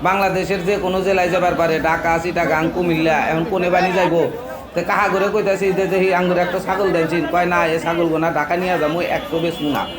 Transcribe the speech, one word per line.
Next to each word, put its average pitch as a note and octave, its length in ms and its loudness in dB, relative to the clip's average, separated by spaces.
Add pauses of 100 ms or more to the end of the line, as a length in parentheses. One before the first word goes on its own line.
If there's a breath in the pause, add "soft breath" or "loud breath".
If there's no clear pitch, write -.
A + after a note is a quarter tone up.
বাংলাদেশের F#3 600 0
যে G3+ 160 2
কোনো F#3 220 0
জেলায় F#3 280 2
যাবার F3 260 2
পারে, D#3+ 160 2 (120)
ঢাকা, E3 240 0 (120)
চিটাগাং, E3 400 0 (120)
কুমিল্লা, D#3+ 420 2 (120)
এখন D#3+ 220 0
কোনে F3+ 240 0
বানি F#3 220 2
যাইব। E3+ 180 2 (580)
তে F3 160 -2
কাহা G3+ 240 2
করে F#3+ 200 0
কইতাছি G3 340 0 (100)
যে F#3+ 160 0
দেখি F#3+ 160 2 (100)
আঙ্গুর F3+ 260 2
একটা F3+ 200 -4
ছাগল F#3+ 300 0
দেনছিন, E3 360 0
কয় F3 220 2
না, F3 60 2 (140)
এ - 20 0 (100)
ছাগল E3+ 280 0
গোনা D#3+ 240 0
ঢাকা D3 240 -2
নিয়ে F3+ 200 -2
যাবো, D3+ 180 -2 (180)
একটু D3+ 260 -6
বেচবো D#3+ 320 -4
না G2 80 -2 (160)